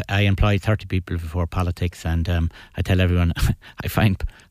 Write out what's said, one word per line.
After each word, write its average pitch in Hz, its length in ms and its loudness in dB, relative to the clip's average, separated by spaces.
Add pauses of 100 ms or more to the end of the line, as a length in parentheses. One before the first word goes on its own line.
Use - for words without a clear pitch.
I 98 140 2
employed 101 400 4
thirty 107 240 -2
people 90 300 -4
before 82 300 -4
politics, 87 580 -4
and, 82 240 0
um, 85 220 0 (260)
I 90 60 -4
tell 92 180 2
everyone, 87 320 2 (260)
<laughs> - 260 -14
I 95 40 -4
find, 101 320 2 (300)